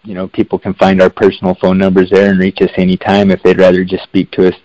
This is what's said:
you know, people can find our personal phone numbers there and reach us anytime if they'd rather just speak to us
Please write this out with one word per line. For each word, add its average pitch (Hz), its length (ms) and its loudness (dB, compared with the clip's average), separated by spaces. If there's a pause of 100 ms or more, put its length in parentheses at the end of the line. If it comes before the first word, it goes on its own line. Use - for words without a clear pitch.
you 107 100 -16
know, 92 140 -10
people 98 320 -6
can 98 140 -8
find 95 280 0
our 92 80 4
personal 95 460 -2
phone 95 220 -2
numbers 95 320 0
there 101 200 2
and 95 100 0
reach 92 220 -4
us 98 140 0
anytime 196 560 0
if - 120 -2
they'd 92 160 2
rather 92 260 2
just 92 180 -6
speak 90 280 -4
to 92 160 0
us - 180 -2